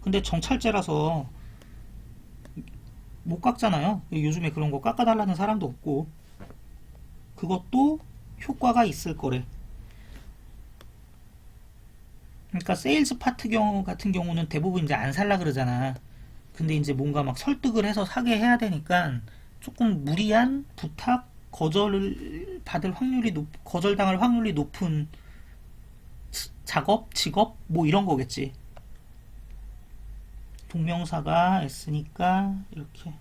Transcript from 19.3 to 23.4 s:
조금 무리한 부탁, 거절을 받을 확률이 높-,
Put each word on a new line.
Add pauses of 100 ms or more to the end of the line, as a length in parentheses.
조금
무리한 (120)
부탁, (220)
거절을
받을
확률이
높-,